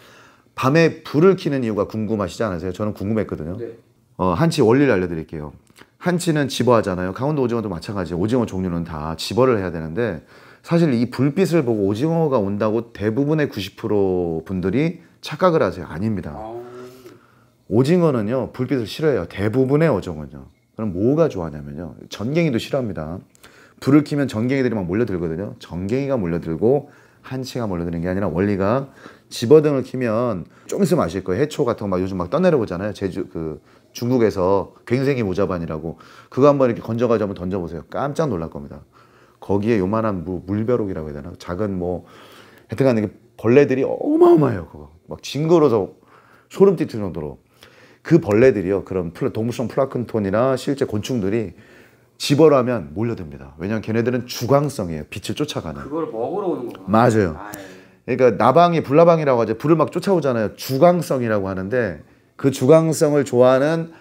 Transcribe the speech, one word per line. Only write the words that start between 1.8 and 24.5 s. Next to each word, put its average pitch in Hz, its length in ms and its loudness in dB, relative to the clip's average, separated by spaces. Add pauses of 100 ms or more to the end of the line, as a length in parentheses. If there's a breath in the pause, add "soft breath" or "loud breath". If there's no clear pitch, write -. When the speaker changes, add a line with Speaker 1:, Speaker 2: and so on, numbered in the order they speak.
Speaker 1:
궁금하시지 107 580 -4
않으세요? 92 280 -4
저는 107 240 -4
궁금했거든요. 98 640 -4
Speaker 2:
네. 117 200 -12 (400)
Speaker 1:
어, 92 160 0
한치 156 280 2
원리를 127 300 4
알려드릴게요. 82 600 -4 (460 soft breath)
한치는 165 480 0
집어하잖아요. 98 680 0
강원도 139 300 -2
오징어도 113 260 -2
마찬가지예요. 87 500 -6
오징어 113 280 2
종류는 92 360 -4
다 80 340 -8
집어를 117 420 2
해야 90 120 -4
되는데 82 520 -6 (400 loud breath)
사실 165 300 2
이 120 180 0
불빛을 151 520 0
보고 110 220 0
오징어가 139 540 0
온다고 107 540 -2
대부분의 139 560 0
구십 98 280 -10
프로 92 680 0
분들이 95 560 -2 (200 loud breath)
착각을 160 400 0
하세요. 90 240 -2
아닙니다. 90 500 -6
Speaker 2:
아. 113 240 -12 (1120 loud breath)
Speaker 1:
오징어는요, 131 840 2
불빛을 123 340 -4
싫어해요. 127 400 -2
대부분의 131 640 0
어종은요. 76 560 -6 (300)
그럼 107 180 -6
뭐가 135 360 2
좋아하냐면요. 76 680 -10 (140)
전갱이도 143 480 -2
싫어합니다. 95 640 -6 (600 soft breath)
불을 143 240 4
켜면 143 240 -2
전갱이들이 123 460 0